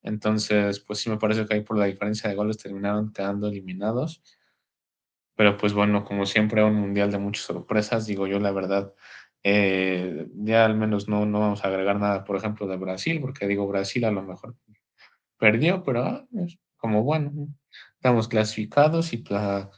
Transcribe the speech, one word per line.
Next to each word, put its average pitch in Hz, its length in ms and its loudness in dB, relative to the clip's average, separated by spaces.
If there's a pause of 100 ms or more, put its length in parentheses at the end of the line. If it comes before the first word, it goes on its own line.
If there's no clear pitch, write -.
Entonces, 107 760 0
pues, - 200 -8
sí 117 100 -4
me 107 80 -2
parece 107 280 0
que 107 80 0
ahí 107 80 2
por 107 160 -2
la 101 80 4
diferencia 104 440 -2
de 98 60 -2
goles 107 220 -2
terminaron 101 540 -4
quedando 101 360 -4
eliminados. 101 720 -4 (1120)
Pero, 104 200 6
pues, 104 160 0
bueno, 104 320 2
como 101 220 -2
siempre, 107 360 2
un 107 140 4
mundial 101 340 2
de 101 80 -2
muchas 101 260 -4
sorpresas, 107 640 -2
digo 98 200 -2
yo, 98 120 0
la 101 140 0
verdad, 98 420 -2 (480)
eh, 95 920 2
ya 110 300 4
al 110 120 4
menos 107 320 0
no, 107 180 2
no 104 140 0
vamos 104 240 0
a 98 40 0
agregar 95 300 0
nada, 101 260 0
por 101 120 -4
ejemplo, 104 300 -4
de 95 100 -4
Brasil, 95 440 -4
porque, 139 280 -6
digo, 101 180 0
Brasil 98 380 -2
a 110 80 2
lo 98 100 -4
mejor 98 340 -14 (800)
perdió, 143 460 2
pero, 123 200 0
ah, 285 220 -4 (200)
es - 120 -12 (180)
como, 110 280 0
bueno, 147 440 -2 (480)
estamos 120 320 2
clasificados 143 840 2
y, 120 60 -6
pues, 101 220 -4
a, 98 380 -2